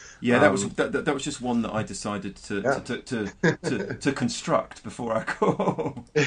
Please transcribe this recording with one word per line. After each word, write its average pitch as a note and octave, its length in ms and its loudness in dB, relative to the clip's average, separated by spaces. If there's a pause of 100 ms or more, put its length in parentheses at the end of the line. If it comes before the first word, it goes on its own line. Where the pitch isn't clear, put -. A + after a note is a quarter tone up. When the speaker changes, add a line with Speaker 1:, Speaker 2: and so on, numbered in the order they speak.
(180)
Speaker 1:
Yeah, A#2+ 200 4
that C#3+ 120 8
was, G2+ 120 2
Speaker 2:
Um, G2 120 -2
Speaker 1:
that, C3 160 2
that, B2+ 140 -2
that D3 80 4
was C3+ 100 -4
just D3 180 -6
one A#2+ 200 2
that A2 120 -2
I G#2+ 100 0
decided G2+ 540 -6
to, G2+ 240 -4
Speaker 2:
Yeah. B2+ 180 2
Speaker 1:
to, - 0 -
to, B2 220 -6
to, A#2+ 600 0
to, G#2+ 300 -2
Speaker 2:
<laughs> - 80 -10
Speaker 1:
to C#3 100 2
construct - 720 -2
before A2+ 300 -4
our A2 100 0
call. - 840 0
<laughs> - 60 -4
Speaker 2:
<laughs> - 0 - (120)